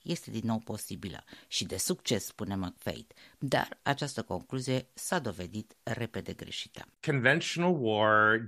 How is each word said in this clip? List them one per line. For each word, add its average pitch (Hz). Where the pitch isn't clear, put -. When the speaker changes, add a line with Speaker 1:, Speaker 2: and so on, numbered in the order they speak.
Speaker 1:
este -
din 110
nou 113
posibilă -
și -
de 95
succes, -
spune 101
McFate, 90
dar 135
această 139
concluzie 131
s-a -
dovedit 101
repede 107
greșită. -
Speaker 2:
Conventional 156
war 107